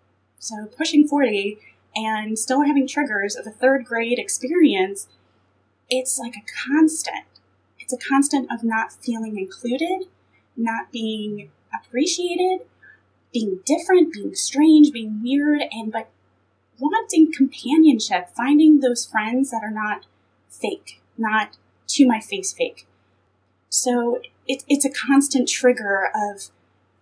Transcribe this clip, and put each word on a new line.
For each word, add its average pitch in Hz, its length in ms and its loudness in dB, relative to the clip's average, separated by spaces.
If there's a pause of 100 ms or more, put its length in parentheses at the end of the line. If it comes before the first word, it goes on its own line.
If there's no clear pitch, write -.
(400)
so 214 260 -12
pushing 294 420 2
forty 214 520 0 (360)
and 220 420 -4
still 269 280 0
having 285 220 2
triggers 208 480 -4
of - 100 -12
a 214 60 -14
third 262 340 0
grade 233 340 -4
experience, 208 880 0 (840)
it's 254 280 -2
like 247 180 -10
a - 340 -12
constant. - 560 0 (540)
It's - 140 -12
a 254 40 -6
constant 277 540 0
of 233 120 -8
not 226 300 -4
feeling 220 440 -8
included, 320 680 -6 (480)
not 226 360 -6
being 214 600 -8 (260)
appreciated, 359 840 -2 (720)
being 202 320 -2
different, 339 480 4
being 202 200 -12
strange, 302 580 6
being 214 300 -8
weird, 285 400 0 (100)
and, 220 200 -8
but 226 180 -8 (680)
wanting 320 540 2
companionship, 254 1000 2
finding 294 440 6
those 247 260 0
friends 233 460 -2
that 226 120 -6
are 214 80 -8
not 214 340 -6 (440)
fake, - 520 -10 (160)
not 214 400 -4 (300)
to 269 200 4
my 226 140 2
face 185 320 -8
fake. - 340 -6 (840)
So 240 520 -2 (260)
it, 269 200 -6
it's 285 180 2
a 269 40 -2
constant 277 600 0
trigger 202 640 0
of 208 340 -6 (520)